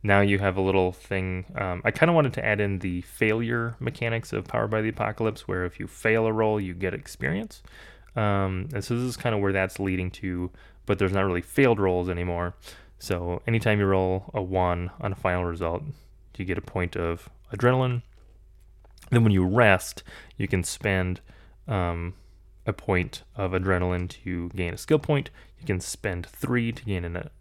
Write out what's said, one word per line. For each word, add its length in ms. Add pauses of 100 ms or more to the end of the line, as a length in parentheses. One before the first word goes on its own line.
now 200
you 180
have 180
a 40
little 300
thing. 540 (100)
Um, 300
I 60
kinda 220
wanted 200
to 120
add 140
in 200
the 220
failure 760
mechanics 540
of 120
Powered 260
by 100
the 80
Apocalypse, 580
where 180
if 140
you 80
fail 380
a 80
roll, 260
you 140
get 200
experience. 680 (540)
Um, 580
and 100
so 120
this 80
is 140
kinda 200
where 160
that's 260
leading 320
to, 380 (360)
but 120
there's 160
not 120
really 160
failed 380
rolls 300
anymore. 460 (420)
So 480
anytime 340
you 60
roll 480
a 80
one 480 (120)
on 100
a 40
final 300
result, 380 (540)
you 80
get 120
a 40
point 340
of 340 (240)
adrenaline. 480 (1080)
Then 100
when 120
you 120
rest, 560 (360)
you 100
can 160
spend, 580 (460)
um, 460 (520)
a 80
point 500 (120)
of 160
adrenaline 560 (160)
to 260
gain 240
a 40
skill 220
point. 320 (280)
You 60
can 140
spend 460
three 460
to 140
gain 180
an 260 (120)